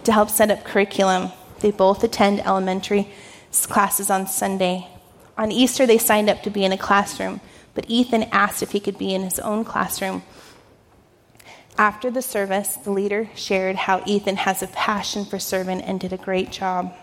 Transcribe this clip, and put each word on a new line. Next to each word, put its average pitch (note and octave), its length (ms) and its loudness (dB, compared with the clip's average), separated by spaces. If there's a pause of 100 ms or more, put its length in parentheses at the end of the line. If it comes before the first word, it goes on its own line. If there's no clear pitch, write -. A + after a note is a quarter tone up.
to A3 80 4
help G#3+ 180 4
set G#3+ 220 2
up - 140 -2
curriculum. F#3+ 640 2 (300)
They G#3 100 4
both G3 320 4
attend G3+ 420 2
elementary F#3+ 640 0 (440)
s-, - 140 -2
classes G3+ 440 0
on F#3+ 180 0
Sunday. F#3 640 -2 (480)
On A3 120 -2
Easter, B3 360 4
they A3+ 120 8
signed G#3+ 320 4
up - 140 0
to G#3+ 60 -4
be G3+ 160 0
in F#3+ 80 2
a F#3+ 40 -2
classroom, G3 640 0 (340)
but - 160 -6
Ethan A#3 340 2 (100)
asked G3+ 280 0
if F#3 120 -6
he G3+ 80 0
could G3 160 -6
be F#3+ 180 -2
in F#3+ 80 -2
his F#3 160 -6
own A3 240 -2
classroom. F#3+ 600 -4 (1500)
After G#3+ 340 2
the B3+ 100 -2
service, G3 540 -2
the - 160 -6
leader G3+ 420 0
shared F#3+ 440 -2
how F#3 280 0
Ethan G3+ 300 0
has F#3+ 260 -2
a F#3+ 60 -6
passion G3+ 560 -4
for G3 160 -8
serving F#3 440 -4
and F#3+ 180 -4
did F#3 100 -6
a F#3+ 60 -8
great F#3 340 -4
job. F#3 520 -4